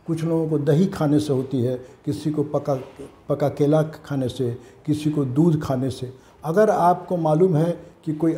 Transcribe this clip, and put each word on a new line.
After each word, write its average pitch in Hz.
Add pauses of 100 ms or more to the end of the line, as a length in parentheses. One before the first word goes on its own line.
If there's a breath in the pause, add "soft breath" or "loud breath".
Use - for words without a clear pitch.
कुछ 156
लोगों 165
को 156
दही 151
खाने 151
से 143
होती 131
है, 123 (280 loud breath)
किसी 151
को 147
पका, 143 (540)
पका 143
केला 151
खाने 143
से, 117 (280 loud breath)
किसी 151
को 147
दूध 151
खाने 131
से। 123 (320 loud breath)
अगर 208
आपको 180
मालूम 165
है 165 (340 loud breath)
कि 160
कोई 160